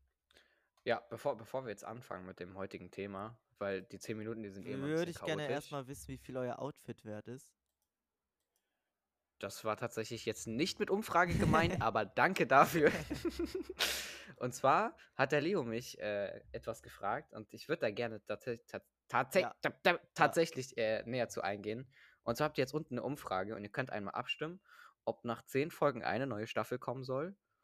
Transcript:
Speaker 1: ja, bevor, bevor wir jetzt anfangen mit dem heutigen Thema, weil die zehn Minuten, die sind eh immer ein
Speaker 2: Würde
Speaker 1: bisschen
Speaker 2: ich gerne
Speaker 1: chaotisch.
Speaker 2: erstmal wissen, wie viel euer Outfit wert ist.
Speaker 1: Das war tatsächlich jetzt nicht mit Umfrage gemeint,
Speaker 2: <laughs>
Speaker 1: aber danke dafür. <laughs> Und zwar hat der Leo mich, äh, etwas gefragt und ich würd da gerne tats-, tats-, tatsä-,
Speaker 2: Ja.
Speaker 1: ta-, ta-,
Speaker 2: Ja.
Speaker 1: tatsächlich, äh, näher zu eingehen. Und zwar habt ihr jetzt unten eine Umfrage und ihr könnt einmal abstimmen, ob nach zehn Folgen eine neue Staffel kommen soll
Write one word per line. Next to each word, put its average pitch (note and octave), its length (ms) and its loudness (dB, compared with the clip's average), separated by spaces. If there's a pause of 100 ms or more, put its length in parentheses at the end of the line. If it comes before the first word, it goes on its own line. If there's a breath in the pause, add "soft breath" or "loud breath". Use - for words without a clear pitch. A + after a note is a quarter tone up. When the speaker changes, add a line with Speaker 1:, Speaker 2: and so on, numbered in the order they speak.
(840 soft breath)
Speaker 1:
ja, A2+ 140 2 (100)
bevor, A#2 280 -2
bevor C3 280 -6
wir A#2 60 -6
jetzt - 140 -12
anfangen G2 400 -10
mit F#2 140 -12
dem F#2 180 -12
heutigen F#2 340 -8
Thema, G2+ 460 -8 (200)
weil G2 260 -2
die - 160 -16
zehn A2 180 -8
Minuten, A2 260 -6
die G2+ 60 -8
sind F#2+ 160 -12
eh - 80 -6
immer C3+ 120 -4
ein D3 40 -2
Speaker 2:
Würde E3 160 0
Speaker 1:
bisschen E3+ 160 -8
Speaker 2:
ich - 40 -8
gerne D#3 180 -2
Speaker 1:
chaotisch. C3+ 120 -2
Speaker 2:
erstmal C#3+ 320 -6
wissen, C#3 220 -12
wie C3 80 -8
viel B2+ 200 -10
euer B2 220 -4
Outfit - 460 -10
wert G#2+ 220 -8
ist. B2 260 -14 (1900)
Speaker 1:
Das - 260 -8
war G#2+ 100 2
tatsächlich A2+ 500 -4
jetzt - 220 -4
nicht B2+ 320 -2
mit A3 100 -2
Umfrage F3+ 460 2
gemeint, E3+ 460 4
Speaker 2:
<laughs> - 0 -
Speaker 1:
aber A2 240 2
danke D#3 420 4
dafür. D3+ 480 8
<laughs> - 1400 -4
Und B2 160 -4
zwar E3+ 420 4 (200 loud breath)
hat C3 160 2
der D3 100 4
Leo E3+ 220 2
mich, A#2 360 -4
äh, G2+ 420 -2 (100)
etwas A#2 300 -6
gefragt A2+ 520 -4
und G#2+ 200 -12
ich - 160 -8
würd E3 140 0
da A2+ 80 4
gerne A2 340 -2
tats-, A#2 420 -4
tats-, - 180 -8 (240)
tatsä-, C3 320 4
Speaker 2:
Ja. A#2 200 -2
Speaker 1:
ta-, D3 80 2
ta-, - 240 4
Speaker 2:
Ja. D#3+ 60 -2 (160)
Speaker 1:
tatsächlich, D#3 640 4
äh, A2 280 2
näher A#2 240 0
zu - 120 -6
eingehen. G#2 460 -2 (360 loud breath)
Und A#2 140 0
zwar D3+ 80 4
habt D3+ 120 -2
ihr C#3 60 6
jetzt B2+ 100 -2
unten D3+ 220 -4
eine A#2+ 80 0
Umfrage G#2 520 -2
und G#2 80 -6
ihr G#2 60 -8
könnt C3 220 -4
einmal G2+ 240 -4
abstimmen, D#3 440 -4 (460 loud breath)
ob - 180 -2
nach A#2 220 -4
zehn C#3+ 260 0
Folgen C3 320 2
eine G#2+ 240 2
neue A2 200 -4
Staffel A2+ 320 -2
kommen C3 240 -4
soll C#3 320 -4 (280)